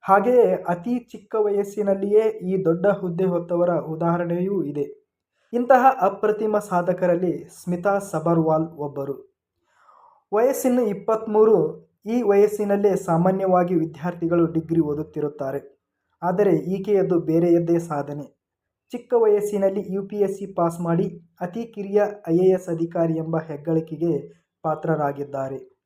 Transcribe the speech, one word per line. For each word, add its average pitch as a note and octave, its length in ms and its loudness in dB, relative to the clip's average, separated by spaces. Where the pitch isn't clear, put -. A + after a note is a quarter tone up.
ಹಾಗೆಯೇ G3 640 4
ಅತಿ F3 300 -4
ಚಿಕ್ಕ - 360 -18
ವಯಸ್ಸಿನಲ್ಲಿಯೇ G3+ 840 0
ಈ F#3+ 440 -2
ದೊಡ್ಡ E3+ 220 2
ಹುದ್ದೆ F#3+ 380 0
ಹೊತ್ತವರ F3 540 0
ಉದಾಹರಣೆಯೂ E3+ 840 -2
ಇದೆ. D3 520 -8
ಇಂತಹ B3 340 4
ಅಪ್ರತಿಮ G#3 580 0
ಸಾಧಕರಲ್ಲಿ F3 1040 -2
ಸ್ಮಿತಾ F3+ 340 0
ಸಬರ್ವಾಲ್ D#3+ 800 0
ಒಬ್ಬರು. C#3 600 -10
ವಯಸ್ಸಿನ್ನು B3+ 480 2
ಇಪ್ಪತ್ತ್ಮೂರು. G#3+ 1040 2
ಈ A#3+ 160 0
ವಯಸ್ಸಿನಲ್ಲೇ G3+ 760 2
ಸಾಮಾನ್ಯವಾಗಿ F3+ 800 2
ವಿದ್ಯಾರ್ಥಿಗಳು E3 760 -2
ಡಿಗ್ರಿ E3 280 -2
ಓದುತ್ತಿರುತ್ತಾರೆ. D3 1000 -6
ಆದರೆ F3+ 340 2
ಈಕೆಯದ್ದು F3+ 640 0
ಬೇರೆಯದ್ದೇ E3+ 580 2
ಸಾಧನೆ. D3 460 -6
ಚಿಕ್ಕ A#3+ 240 -8
ವಯಸ್ಸಿನಲ್ಲಿ G#3 760 2
ಯು G3 100 -4
ಪಿ G3+ 140 -10
ಎಸ್ G3 220 -2
ಸಿ G3+ 80 -10
ಪಾಸ್ E3+ 340 -2
ಮಾಡಿ F3 420 -2
ಅತಿ F3+ 240 -8
ಕಿರಿಯ G#3 380 -2
ಐ E3 80 2
ಎ F#3 140 6
ಎಸ್ F#3 180 0
ಅಧಿಕಾರಿ E3 440 -2
ಎಂಬ D#3+ 260 -4
ಹೆಗ್ಗಳಿಕೆಗೆ D#3 1080 -4
ಪಾತ್ರರಾಗಿದ್ದಾರೆ. C#3 1200 -4